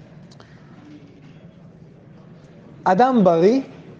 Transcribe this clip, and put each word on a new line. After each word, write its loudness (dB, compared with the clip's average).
אדם 0
בריא, 0